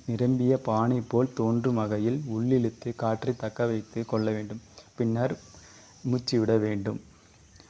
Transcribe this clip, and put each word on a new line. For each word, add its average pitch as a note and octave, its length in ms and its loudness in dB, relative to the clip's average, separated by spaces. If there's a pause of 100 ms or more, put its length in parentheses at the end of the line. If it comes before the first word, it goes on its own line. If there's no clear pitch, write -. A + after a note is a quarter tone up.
நிரம்பிய B2 500 2
பானை A#2+ 520 2
போல் B2+ 260 2
தோன்றும் A#2 400 2
வகையில் G#2+ 520 0
உள்ளிழுத்து A#2 680 0
காற்றை A#2 420 -2
தக்க A2+ 300 -2
வைத்து A2+ 380 -4
கொள்ள A2 260 0
வேண்டும். G#2+ 320 -6 (320)
பின்னர் A#2 400 0 (720)
மூச்சு B2 340 0
விட A2 180 4
வேண்டும். G#2+ 420 -2 (720)